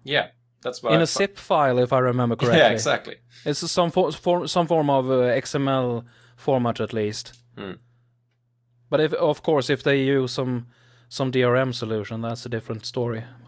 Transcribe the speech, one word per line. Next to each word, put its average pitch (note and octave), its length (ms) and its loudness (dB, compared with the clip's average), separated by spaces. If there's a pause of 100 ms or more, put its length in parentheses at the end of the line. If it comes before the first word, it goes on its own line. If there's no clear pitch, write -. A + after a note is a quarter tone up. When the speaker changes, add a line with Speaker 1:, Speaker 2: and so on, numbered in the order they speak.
Speaker 1:
yeah, C#3 260 0 (340)
that's B2+ 200 -8
what A#2+ 120 0
Speaker 2:
In E3 60 4
Speaker 1:
I - 20 2
Speaker 2:
a D#3+ 40 2
Speaker 1:
thought. - 120 -2
Speaker 2:
zip G3 200 -2
file, C#3 400 2
if B2 140 2
I C3+ 60 4
remember B2 400 2
Speaker 1:
<laughs> - 20 -12
Yeah, B2 80 2
Speaker 2:
correctly. B2 240 6
Speaker 1:
exactly. A2+ 440 -4 (280)
Speaker 2:
It's D3+ 260 -4
some E3+ 200 2
fo-, F3 200 2
form, F3 380 -2
some F3 180 0
form D#3 220 2
of, C3 220 2
uh, B2+ 100 2
X B2 340 0
M C#3 140 -2
L B2 360 -2 (320)
format A#2+ 440 0
at G#2+ 120 -4
least. G#2+ 400 -4 (240)
Speaker 1:
Hmm. G2 160 -10 (1160)
Speaker 2:
But D3 120 2
if, D3+ 140 0
of D3+ 280 0
course, D3 260 2
if C3+ 140 0
they C#3 200 2
use C3 300 2
some, B2+ 340 -4 (440)
some C3 200 -4
D B2+ 140 2
R B2 120 4
M C3 180 0
solution, A2 480 -6
that's A#2 240 -8
a - 20 -12
different A2+ 380 -8
story, A#2+ 380 -4 (240)